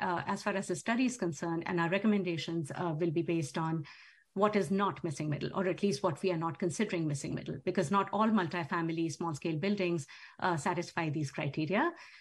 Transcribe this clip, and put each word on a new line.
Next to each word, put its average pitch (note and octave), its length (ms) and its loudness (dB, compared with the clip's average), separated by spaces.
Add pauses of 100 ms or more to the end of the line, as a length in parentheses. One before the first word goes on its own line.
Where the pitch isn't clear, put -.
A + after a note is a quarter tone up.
uh, F#3 240 0
as G3 160 -2
far G3+ 120 0
as F#3+ 160 -2
the F3+ 60 0
study A#3 300 0
is B3 120 0
concerned, E3 500 -2
and F3+ 120 0
our E3+ 100 4
recommendations, F3 840 2
uh, E3+ 240 -2
will E3+ 140 2
be E3+ 100 2
based E3+ 380 0
on D#3+ 240 0 (500)
what G#3 220 2
is F#3 160 2
not G3 320 2
missing D3+ 260 -2
middle, - 240 -2
or F#3 140 0
at F#3 160 0
least G3+ 180 2
what E3+ 220 0
we F#3 80 2
are E3+ 60 0
not E3 200 -2
considering F3 500 0
missing C#3+ 280 -2
middle, D#3 300 -6
because F#3 260 2
not G3 200 4
all G#3+ 160 4
multifamily E3 840 0
small-scale D#3+ 460 -2
buildings, F3 500 0 (320)
uh, F3+ 180 2
satisfy E3+ 520 -2
these D3 220 -2
criteria. F3+ 600 0 (300)